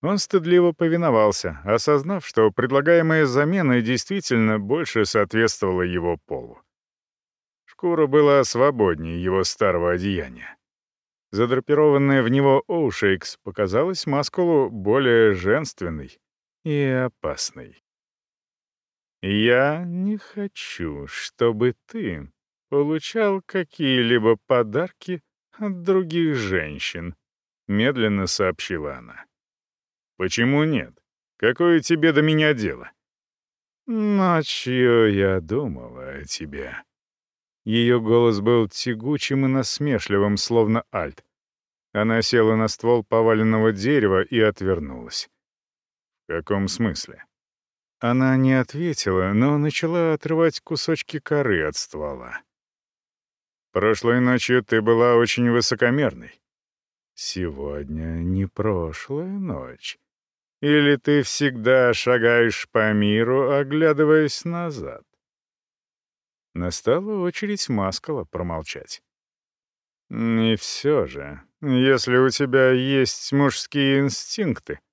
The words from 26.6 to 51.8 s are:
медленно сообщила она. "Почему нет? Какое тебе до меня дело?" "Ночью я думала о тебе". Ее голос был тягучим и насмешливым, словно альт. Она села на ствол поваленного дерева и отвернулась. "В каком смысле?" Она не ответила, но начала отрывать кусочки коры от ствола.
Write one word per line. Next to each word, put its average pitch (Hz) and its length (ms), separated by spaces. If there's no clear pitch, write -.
медленно 107 600
сообщила 80 680
она. 57 280
"Почему 123 480
нет? 131 340
Какое 160 440
тебе 160 320
до 147 100
меня 156 320
дело?" 78 360
"Ночью 156 1300
я 98 280
думала 67 680
о 71 140
тебе". 69 580
Ее 117 320
голос 113 400
был 113 260
тягучим 135 800
и 131 40
насмешливым, 104 880
словно 113 520
альт. 80 320
Она 113 300
села 110 340
на 110 100
ствол 117 380
поваленного 110 680
дерева 104 500
и 117 180
отвернулась. 82 880
"В - 80
каком 98 360
смысле?" - 580
Она 131 380
не 131 160
ответила, 123 800
но 139 260
начала 160 560
отрывать 160 460
кусочки - 580
коры 123 500
от 76 80
ствола. 67 640